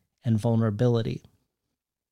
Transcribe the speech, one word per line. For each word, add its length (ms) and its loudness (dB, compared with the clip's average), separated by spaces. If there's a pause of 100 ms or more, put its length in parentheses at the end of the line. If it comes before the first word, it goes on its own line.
(200)
and 160 0
vulnerability." 840 0 (880)